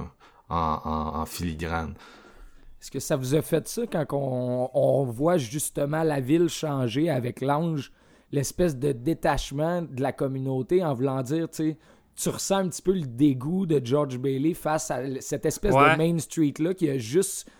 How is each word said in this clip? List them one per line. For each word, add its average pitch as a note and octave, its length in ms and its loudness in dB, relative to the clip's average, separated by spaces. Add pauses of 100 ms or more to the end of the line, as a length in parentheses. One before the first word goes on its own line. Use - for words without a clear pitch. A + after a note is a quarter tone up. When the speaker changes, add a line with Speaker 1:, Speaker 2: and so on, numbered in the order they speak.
(500)
Speaker 1:
en, D#2+ 340 0
en, D#2 380 -2
en D#2+ 60 -4
filigrane. E2 680 -4 (880)
Speaker 2:
Est-ce - 80 -16
que C3+ 100 -8
ça D#3 160 0
vous C3 200 0
a D3+ 80 2
fait D#3+ 240 0
ça - 180 -4
quand E3+ 280 -2
on, B2+ 600 -2
on C3+ 320 4
voit C#3 320 2
justement C#3+ 640 -2
la D3+ 180 2
ville D#3 300 4
changer C#3 640 0
avec B2 300 -2
l'ange, D3 500 0 (400)
l'espèce C#3+ 460 0
de C#3 140 0
détachement D3+ 920 -2
de C3+ 180 -6
la C3+ 120 0
communauté C3+ 720 0
en D3+ 120 0
voulant C3+ 260 0
dire, D#3 280 -2
tu - 80 -12 (140)
sais, D3 60 -10 (380)
tu - 140 -4
ressens - 280 0
un F#3+ 120 0
petit - 120 -8
peu F#3 120 2
le F3+ 120 -2
dégoût C#3 600 2
de D3+ 200 2
George C3 320 0
Bailey C3+ 360 0
face D#3 360 -2
à C3 120 -2
l-, C3+ 200 -6
cette - 240 -4
espèce - 300 2
Speaker 3:
Ouais. D3 180 8
Speaker 2:
de D#3+ 40 4
Main E3 220 2
Street-là D#3 540 0
qui F3 160 0
a C3+ 80 0
juste C3 500 0 (120)